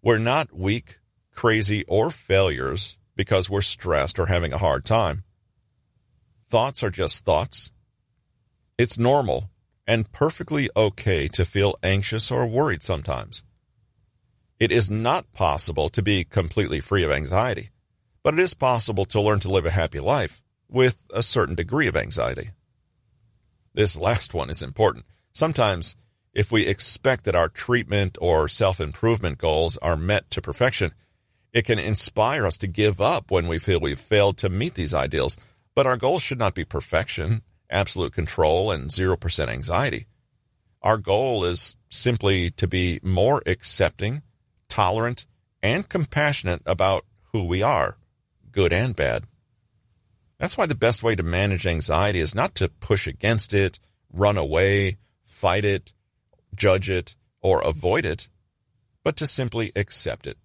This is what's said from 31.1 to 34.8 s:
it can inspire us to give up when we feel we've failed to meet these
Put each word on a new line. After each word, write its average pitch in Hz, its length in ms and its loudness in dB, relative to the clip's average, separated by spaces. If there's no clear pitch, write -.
it 117 100 2
can 110 160 0
inspire 110 680 0
us 85 120 0
to 104 100 -6
give 98 320 0
up 139 320 0
when 87 160 2
we 82 100 -2
feel 87 220 0
we've 71 200 -2
failed 101 400 2
to 101 100 0
meet 107 240 -4
these 78 200 -4